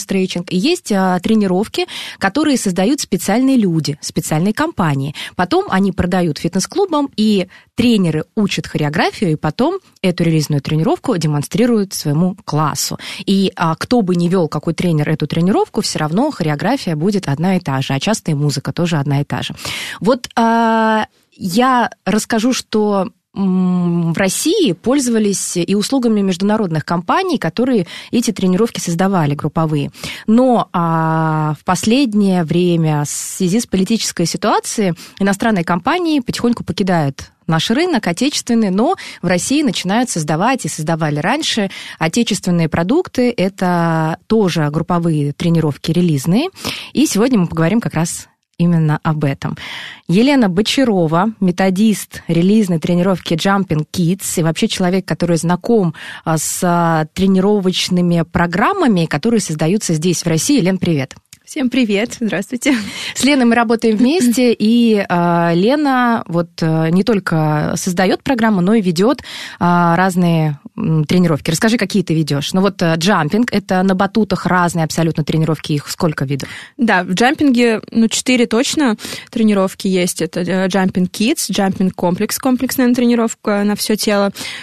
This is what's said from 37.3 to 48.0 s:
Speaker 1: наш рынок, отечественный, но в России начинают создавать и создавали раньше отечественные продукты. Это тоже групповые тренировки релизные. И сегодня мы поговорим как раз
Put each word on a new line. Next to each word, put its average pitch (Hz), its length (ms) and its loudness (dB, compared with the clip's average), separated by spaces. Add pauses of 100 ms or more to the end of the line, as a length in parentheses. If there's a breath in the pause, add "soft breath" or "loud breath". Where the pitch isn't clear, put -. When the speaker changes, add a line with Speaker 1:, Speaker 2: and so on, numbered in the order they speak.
Speaker 1:
наш 165 240 0
рынок, 302 360 0
отечественный, 226 600 0
но 233 260 2 (280 loud breath)
в 175 40 0
России 214 360 0
начинают 226 480 0
создавать 165 540 0
и 160 40 -6
создавали 156 500 -2
раньше 214 500 -2 (300 loud breath)
отечественные 170 680 0
продукты. 247 680 0
Это 170 840 0 (100)
тоже 170 420 2
групповые 160 640 0
тренировки 165 580 0
релизные. 175 580 0 (440 loud breath)
И 285 140 2
сегодня 233 320 2
мы 170 80 2
поговорим 165 340 0
как - 140 -4
раз - 320 -4 (320)